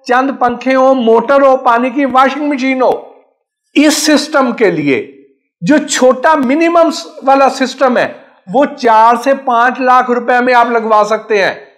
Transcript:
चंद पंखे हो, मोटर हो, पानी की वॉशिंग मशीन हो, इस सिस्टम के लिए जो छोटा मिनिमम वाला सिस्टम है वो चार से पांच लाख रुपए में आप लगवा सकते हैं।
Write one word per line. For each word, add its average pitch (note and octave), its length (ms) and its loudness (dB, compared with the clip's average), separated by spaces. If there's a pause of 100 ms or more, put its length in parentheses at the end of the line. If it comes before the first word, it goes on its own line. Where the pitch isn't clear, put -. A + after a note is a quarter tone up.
चंद C4 260 0
पंखे B3 400 -4
हो, C4 220 2
मोटर A#3 460 2
हो, C4+ 160 4
पानी C4 340 0
की C#4 160 -2
वॉशिंग C4+ 420 0
मशीन C4 320 -4
हो, A3 100 2 (840)
इस D4+ 300 0
सिस्टम C#4+ 480 0
के G3+ 180 0
लिए C#3+ 280 -2 (640)
जो G#3+ 180 2
छोटा B3+ 560 0
मिनिमम D#4+ 560 0 (320)
वाला C4+ 280 2
सिस्टम B3+ 460 -2
है D#3+ 80 0 (420)
वो A#3 180 0
चार A#3 520 2
से C4+ 180 -2
पांच B3 460 -2
लाख B3+ 280 2
रुपए B3 300 0
में B3 140 0
आप A#3+ 180 2
लगवा A3 320 0
सकते G#3+ 340 -2
हैं। E3+ 180 0 (220)